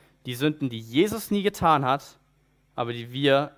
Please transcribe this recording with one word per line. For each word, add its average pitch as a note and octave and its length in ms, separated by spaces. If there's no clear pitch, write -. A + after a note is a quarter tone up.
die B2 100
Sünden, C#3+ 340
die A#2 100
Jesus F3+ 520
nie G3+ 120
getan D#3+ 420
hat, C3+ 320
aber A#2+ 180
die A#2+ 180
wir C#3 460